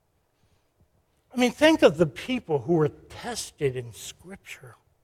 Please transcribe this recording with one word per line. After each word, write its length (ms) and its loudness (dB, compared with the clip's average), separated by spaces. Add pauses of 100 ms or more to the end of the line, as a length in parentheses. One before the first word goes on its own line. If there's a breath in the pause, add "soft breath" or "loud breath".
(1300)
I 60 -2
mean, 100 2
think 320 4
of 140 6
the 100 4
people 540 -6
who 140 -2
were 140 2
tested 880 -8
in 160 -12
Scripture. 840 -20 (280)